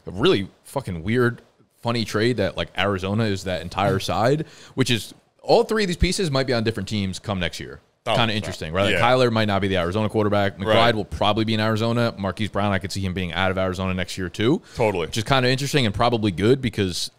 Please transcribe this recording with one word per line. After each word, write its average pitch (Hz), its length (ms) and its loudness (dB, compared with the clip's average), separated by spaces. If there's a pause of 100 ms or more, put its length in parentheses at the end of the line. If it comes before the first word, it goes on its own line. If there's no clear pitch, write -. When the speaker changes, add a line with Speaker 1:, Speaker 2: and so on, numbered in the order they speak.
Speaker 1:
a 85 60 -12
really 101 380 0 (140)
fucking 95 400 -8
weird, 120 380 0 (400)
funny 117 240 -2
trade 110 320 0
that, 95 200 -2
like, 85 200 -4
Arizona 98 460 0
is 98 220 -2
that 90 160 -4
entire 95 380 -2
side, 113 460 0 (300)
which 131 160 0
is 113 220 -2 (280)
all 185 220 4
three 220 200 0
of 196 40 0
these 175 100 -4
pieces 175 320 0
might 135 160 0
be 127 80 0
on 117 100 2
different 104 260 -2
teams 98 300 -2
come 98 200 -4
next 85 200 -4
year. 67 200 -12 (260)
Speaker 2:
Oh, 117 100 0
Speaker 1:
Kinda 113 180 4
Speaker 2:
right. - 20 -2
Speaker 1:
interesting, 87 380 -6
right? 95 120 2
Like, 101 80 2
Speaker 2:
Yeah. 87 80 2
Speaker 1:
Kyler 123 300 4
might 110 140 2
not 98 160 2
be 101 80 0
the 95 80 0
Arizona 92 300 0
quarterback. 101 500 0
McBride 98 80 -4 (100)
Speaker 2:
Right. 117 200 6
Speaker 1:
will 101 100 -4
probably 107 400 0
be 110 80 -2
in 107 60 -2
Arizona. 113 580 0
Marquise 98 320 -4
Brown, 101 220 0
I 95 80 0
could 90 120 -8
see 98 100 -4
him 95 120 -2
being 87 200 -4
out 95 180 0
of 92 60 -2
Arizona 95 360 -2
next 92 240 -6
year 90 120 -6
too. 131 320 0 (140)
Speaker 2:
Totally. 95 320 0
Speaker 1:
Which - 100 -6
is 110 60 -2
kinda 127 260 2
interesting 135 360 0
and 101 100 0
probably 117 360 2
good 110 300 2
because 101 580 -2